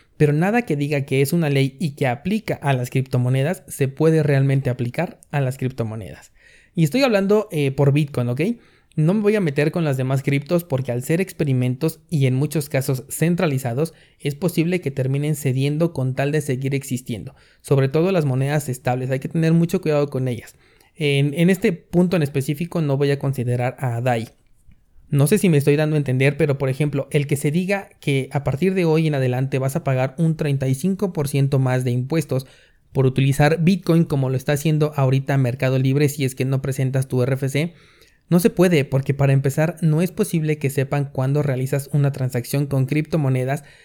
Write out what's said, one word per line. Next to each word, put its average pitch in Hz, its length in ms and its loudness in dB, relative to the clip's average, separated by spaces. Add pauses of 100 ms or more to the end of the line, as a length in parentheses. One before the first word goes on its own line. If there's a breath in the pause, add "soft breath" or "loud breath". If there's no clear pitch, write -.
(160 soft breath)
pero 147 160 4
nada 196 300 2
que 170 140 -2
diga 143 300 -2
que 135 160 2
es 139 100 0
una 165 180 2
ley 135 300 0
y 143 160 -4
que 139 100 -2
aplica 165 480 -4
a 143 180 -2
las 123 180 -2
criptomonedas 131 760 0
se - 220 -2
puede 156 340 2
realmente 139 480 2
aplicar 123 480 -4 (140)
a 147 80 -2
las 131 180 -2
criptomonedas. 110 720 -8 (420 soft breath)
Y 165 120 2
estoy 240 180 2
hablando, 208 480 2
eh, 143 220 0
por 139 200 4
Bitcoin, 139 360 0
¿ok? 127 140 -2 (540 loud breath)
No 156 180 2
me 220 60 0
voy 208 160 2
a 208 40 2
meter 156 300 0
con 170 140 -2
las 143 120 0
demás 131 280 -2
criptos 143 400 0
porque 131 260 -4
al 123 140 -4
ser 165 160 0
experimentos 135 800 -2 (100)
y 139 160 2
en 127 80 2
muchos 147 340 -2
casos 131 400 -2
centralizados, 156 880 -2 (240 soft breath)
es 143 160 -6
posible 175 460 -2
que 143 100 -4
terminen 139 460 -2
cediendo 143 560 0
con 131 240 -4
tal 143 160 -2
de 151 80 0
seguir 135 340 -4
existiendo. 127 600 -8 (240 soft breath)
Sobre 135 280 2
todo 131 220 0
las 147 140 0
monedas 139 440 -2
estables, 127 440 -4
hay 135 80 -2
que - 80 -6
tener 160 240 0
mucho 170 280 2
cuidado 147 280 0
con 131 180 -4
ellas. - 300 -8 (400 soft breath)
En, 143 380 0
en 170 140 4
este 190 240 2
punto 175 440 0
en 156 80 2
específico 147 560 -4
no 143 160 0
voy 139 160 2
a 139 80 -2
considerar 123 580 -2
a 120 220 -2
dai. 120 300 -2 (800)
No 139 200 2
sé 208 100 4
si 202 100 2
me 151 100 4
estoy 143 180 4
dando 151 180 0
a 151 40 2
entender, 135 380 0
pero 143 220 0
por 135 100 -2
ejemplo, 139 440 -2
el 143 160 0
que 151 80 0
se 143 160 -2
diga 190 380 -2 (100)
que 135 320 0
a 139 100 -2
partir 175 320 0
de 190 100 2
hoy 160 220 2
en 151 80 2
adelante 131 460 0
vas 135 160 -2
a 165 80 -4
pagar 131 340 0
un 160 180 2
treinta 139 300 -2
y 131 80 2
cinco 185 380 -2
por 147 160 -4
ciento 139 320 2
más 127 240 0
de 123 80 0
impuestos 131 560 -2 (420 soft breath)
por 135 160 2
utilizar 139 560 2
Bitcoin 170 400 4
como 139 260 0
lo 131 80 -2
está 147 180 -2
haciendo 147 420 0
ahorita 135 420 2
Mercado 131 400 0
Libre 135 300 2
si 143 160 -4
es 127 100 -4
que 127 100 -4
no 135 180 0
presentas 131 440 -2
tu 123 160 -2
R 131 120 0
F 135 140 -4
C, 151 260 -2 (560 soft breath)
no 175 100 4
se 190 100 4
puede 175 340 2
porque 135 300 -2
para 139 180 2
empezar 143 480 0
no 156 220 2
es 185 100 -2
posible 156 460 -2
que 143 100 -2
sepan 139 420 -2
cuándo 135 320 0
realizas 135 520 -2
una 139 180 2
transacción 135 540 -4
con 135 180 0
criptomonedas 139 800 -2 (200 loud breath)